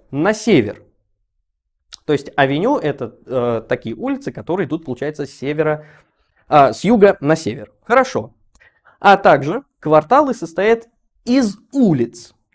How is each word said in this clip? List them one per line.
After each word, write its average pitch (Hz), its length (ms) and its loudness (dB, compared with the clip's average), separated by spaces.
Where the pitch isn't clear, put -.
на 160 220 0
север. 151 500 0
То 151 80 -2
есть 143 220 -6
авеню — 151 440 -2
это, 135 360 -8
э, 120 420 -4
такие 120 280 -6
улицы, 254 360 -8
которые 175 360 -6
идут, 160 180 -8
получается, 143 400 -8
с - 60 -18
севера, 151 540 -6
а, - 260 4
с - 100 -12
юга 196 380 4
на 147 140 2
север. 107 360 -10
Хорошо. 240 500 -2
А 196 180 6
также 165 460 2
кварталы 233 540 2
состоят 220 560 -2
из 240 320 0
улиц, 175 600 -2